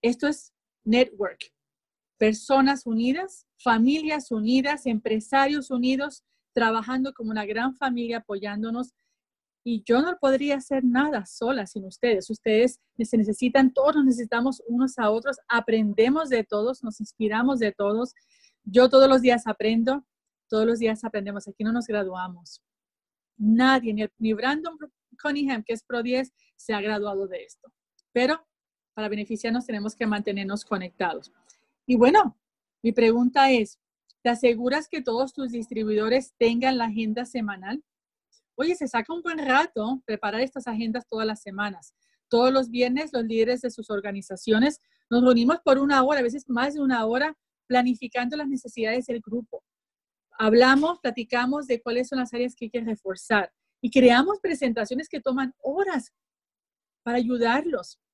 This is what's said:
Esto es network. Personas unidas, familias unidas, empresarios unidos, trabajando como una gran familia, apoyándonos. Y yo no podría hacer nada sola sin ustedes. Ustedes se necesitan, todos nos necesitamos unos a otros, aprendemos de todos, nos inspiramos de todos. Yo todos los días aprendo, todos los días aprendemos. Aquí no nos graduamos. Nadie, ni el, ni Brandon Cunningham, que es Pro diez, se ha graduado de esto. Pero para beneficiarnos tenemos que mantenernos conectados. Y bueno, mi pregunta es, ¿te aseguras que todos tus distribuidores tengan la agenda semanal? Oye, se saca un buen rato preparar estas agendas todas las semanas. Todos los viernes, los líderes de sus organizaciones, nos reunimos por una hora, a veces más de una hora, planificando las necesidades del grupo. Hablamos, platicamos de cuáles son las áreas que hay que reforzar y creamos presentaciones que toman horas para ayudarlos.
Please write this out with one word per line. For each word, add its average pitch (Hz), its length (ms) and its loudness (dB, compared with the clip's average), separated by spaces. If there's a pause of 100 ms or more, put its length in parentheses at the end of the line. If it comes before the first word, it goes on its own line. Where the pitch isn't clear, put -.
Esto 247 240 0
es - 260 -4 (320)
network. 214 680 0 (640)
Personas 269 680 2
unidas, 254 640 -4 (120)
familias 277 760 0
unidas, 254 540 0
empresarios 262 840 0
unidos, 262 540 -2 (280)
trabajando 233 640 -2
como 220 160 -8
una 214 160 -6
gran 233 300 -4
familia, 240 420 -4
apoyándonos. 214 760 -8 (720)
Y 233 200 -4
yo 240 180 4
no 349 180 -2
podría 277 360 2
hacer 262 280 -2
nada 254 420 0
sola 233 400 -4
sin 190 180 -12
ustedes. 190 440 -2
Ustedes 226 520 0 (180)
se 233 180 -2
necesitan, 247 560 2
todos 285 240 2
nos 294 80 4
necesitamos 240 600 0
unos 254 320 -2
a 220 120 2
otros, 233 260 -2 (120)
aprendemos 226 800 2
de 233 160 0
todos, 220 380 -4
nos 220 180 -10
inspiramos 226 600 -2
de 220 120 0
todos. 214 420 -2 (500)
Yo 247 240 6
todos 269 200 10
los 262 140 6
días 240 240 4
aprendo, 226 580 0 (440)
todos 220 180 0
los 233 120 0
días 220 260 -2
aprendemos. 202 420 -8
Aquí 208 160 -12
no 214 100 -2
nos 233 140 -2
graduamos. 185 760 -6 (760)
Nadie, 233 560 4
ni 214 100 -4
el, 214 160 -6
ni 220 140 0
Brandon 302 460 -4 (440)
Cunningham, 277 420 -4
que - 100 -6
es 220 80 -12
Pro 240 200 -6
diez, 254 300 -4 (240)
se - 160 -10
ha 208 80 -4
graduado 202 460 -4
de 185 160 -12
esto. - 280 -20 (420)
Pero 294 340 0 (480)
para 214 140 -6
beneficiarnos 220 580 -6
tenemos 214 280 -6
que 226 120 -6
mantenernos 202 580 -4
conectados. 180 680 -6 (560)
Y 247 100 2
bueno, 285 400 6 (460)
mi 233 100 0
pregunta 247 600 4
es, 226 260 0 (440)
¿te 240 80 2
aseguras 240 580 0
que 302 140 -8
todos 254 300 -2
tus 262 200 -8
distribuidores 220 840 -2
tengan 240 420 2
la 233 80 -2
agenda 220 380 -4
semanal? 214 600 -8 (720)
Oye, 320 180 -2
se 311 140 -8
saca 233 260 -6
un 339 80 -10
buen 330 160 -6
rato 269 640 -2
preparar 214 360 -6
estas 262 260 -6
agendas 233 420 -6
todas 220 180 -6
las 214 160 -6
semanas. 196 520 -10 (340)
Todos 247 240 4
los 262 180 0
viernes, 247 420 -2
los 233 120 -2
líderes 226 360 0
de 247 100 -6
sus 220 180 -16
organizaciones, 208 920 -2 (280)
nos 240 140 2
reunimos 247 420 4
por 269 140 6
una 277 240 2
hora, 277 180 2
a 247 40 0
veces 240 240 -6
más 262 260 -2
de 302 60 -6
una 254 260 0
hora, 269 320 -2 (300)
planificando 247 680 -2
las 294 120 -4
necesidades 240 580 -4
del 233 140 -6
grupo. 220 420 -10 (760)
Hablamos, 254 600 4
platicamos 247 680 -4
de 240 140 -4
cuáles 247 280 -4
son 269 100 -6
las 247 160 -6
áreas 247 220 -6
que - 80 -12
hay 220 60 -12
que 240 100 -6
reforzar 208 720 -4 (280)
y 233 100 -2
creamos 262 500 4
presentaciones 254 680 -4
que 277 120 -8
toman 262 420 -4
horas 320 500 -4 (920)
para 240 140 -2
ayudarlos. 247 840 -2 (140)